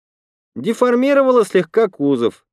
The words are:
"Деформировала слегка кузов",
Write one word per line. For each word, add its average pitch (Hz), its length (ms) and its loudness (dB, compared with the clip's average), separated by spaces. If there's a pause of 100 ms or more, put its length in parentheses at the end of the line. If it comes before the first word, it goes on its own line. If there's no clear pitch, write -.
(540)
"Деформировала 247 920 0
слегка 190 440 -2
кузов", 135 640 -2